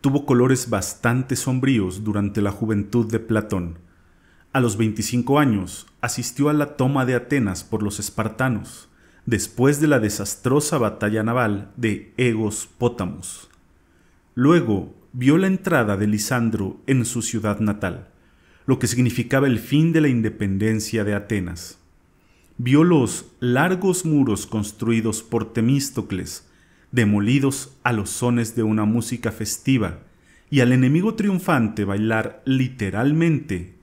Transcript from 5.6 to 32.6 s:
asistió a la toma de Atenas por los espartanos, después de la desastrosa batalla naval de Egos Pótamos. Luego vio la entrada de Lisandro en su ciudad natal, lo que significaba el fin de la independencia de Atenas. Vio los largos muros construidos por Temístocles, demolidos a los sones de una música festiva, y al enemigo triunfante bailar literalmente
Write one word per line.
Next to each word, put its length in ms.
asistió 480
a 40
la 240
toma 300
de 80
Atenas 500
por 180
los 160
espartanos, 920
después 540
de 60
la 140
desastrosa 800
batalla 440
naval 540
de 420
Egos 500
Pótamos. 720
Luego 600
vio 260
la 80
entrada 500
de 100
Lisandro 800
en 200
su 160
ciudad 380
natal, 480
lo 120
que 80
significaba 600
el 120
fin 340
de 80
la 80
independencia 960
de 100
Atenas. 640
Vio 280
los 560
largos 640
muros 420
construidos 760
por 300
Temístocles, 960
demolidos 920
a 100
los 180
sones 440
de 80
una 220
música 480
festiva, 640
y 100
al 100
enemigo 440
triunfante 680
bailar 600
literalmente 1400